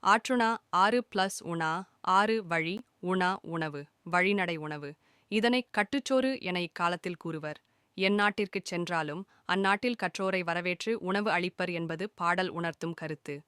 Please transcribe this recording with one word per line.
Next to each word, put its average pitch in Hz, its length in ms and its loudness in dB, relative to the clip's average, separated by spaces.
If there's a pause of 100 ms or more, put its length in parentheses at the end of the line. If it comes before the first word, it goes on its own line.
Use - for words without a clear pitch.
ஆற்றுணா 226 540 4 (140)
ஆறு 214 440 4
பிளஸ் 196 300 0
உணா, 165 400 -2 (160)
ஆறு 208 460 2
வழி, 165 340 -2 (220)
உணா 185 400 2
உணவு, 156 440 -6 (160)
வழிநடை 180 540 2
உணவு. 151 380 -8 (340)
இதனை 240 400 2 (100)
கட்டுச்சோறு 262 640 0
என 180 200 -2
இக்காலத்தில் 175 560 -2
கூறுவர். 156 440 -8 (360)
எந்நாட்டிற்குச் 202 680 0
சென்றாலும், 170 640 -4 (180)
அந்நாட்டில் 196 520 0
கற்றோரை 190 440 -2
வரவேற்று 175 600 -2
உணவு 202 300 0
அளிப்பர் 175 420 -2
என்பது 165 380 -6
பாடல் 175 380 0
உணர்த்தும் 165 460 -6
கருத்து. 151 520 -10